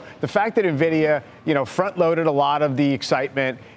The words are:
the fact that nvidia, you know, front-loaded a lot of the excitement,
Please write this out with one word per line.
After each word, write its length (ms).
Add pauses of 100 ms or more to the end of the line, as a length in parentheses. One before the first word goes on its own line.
(200)
the 80
fact 280
that 100
nvidia, 560 (240)
you 80
know, 100
front-loaded 640
a 40
lot 320
of 140
the 160
excitement, 680 (180)